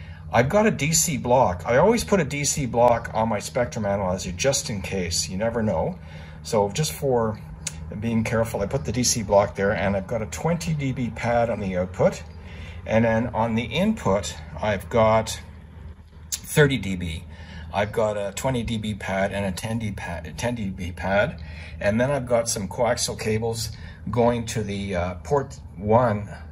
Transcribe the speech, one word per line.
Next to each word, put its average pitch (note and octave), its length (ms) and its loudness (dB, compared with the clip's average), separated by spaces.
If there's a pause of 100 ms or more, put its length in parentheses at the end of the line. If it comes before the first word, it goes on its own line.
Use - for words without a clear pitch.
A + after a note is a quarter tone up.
(340)
I've B2 140 6
got G#3 160 6
a G#3+ 60 6
D D#3 240 0
C C#3 240 2
block. A#2+ 480 4
I A#2+ 100 4
always G#3 280 6
put G3+ 140 4
a D#3 60 4
D C#3+ 220 -4
C - 180 0
block A#2 480 4
on A2 160 2
my G#2+ 100 0
spectrum A#2+ 460 -2
analyzer F#2+ 480 0
just C3 380 0
in G2+ 100 -4
case. F2 480 -2
You F#2 80 -6
never A2+ 260 0
know. G#2+ 360 0 (440)
So G2+ 280 2
just D3+ 240 -2
for A#2 440 0 (600)
being A2+ 240 0
careful, A2+ 380 0
I G2 40 -2
put D#3 200 -2
the - 60 -4
D A#2+ 120 2
C A#2 180 0
block G2 340 4
there, G2 160 2
and G2 220 2
I've F#2+ 120 -2
got A2+ 160 -2
a G#2 40 -6
twenty E3 460 -2
D C#3+ 200 0
B A#2+ 220 -2
pad A#2 360 2
on G#2 100 -2
the F#2 160 -2
output. F#2 460 2 (640)
And A2 180 4
then A2+ 300 2
on A2+ 220 0
the A#2 80 0
input, D#3 720 0 (240)
I've G2 300 -2
got A2 500 4 (920)
thirty C#3 480 2
D G2 180 -4
B. E2 280 -6 (460)
I've G#2 220 0
got G#2+ 240 0
a G2+ 180 -4
twenty C3 280 -2
D A2 160 -2
B G#2 160 -4
pad G2 380 0
and G2+ 120 -2
a F#2+ 80 -2
ten A2 260 -4
D G#2+ 140 -4
pad, E2+ 460 -8
ten A#2+ 160 -2
D G2+ 160 -4
B F2+ 220 -8
pad. G2+ 500 0 (360)
And G#2 220 0
then C3 100 2
I've C3 160 -2
got A#2 220 2
some F#2+ 200 -4
coaxial - 520 -2
cables A2+ 500 -2 (400)
going A#2 360 4
to A2 160 -4
the, G2 340 -4
uh, F2 200 -2
port - 440 -2 (160)
one G#2+ 540 4 (220)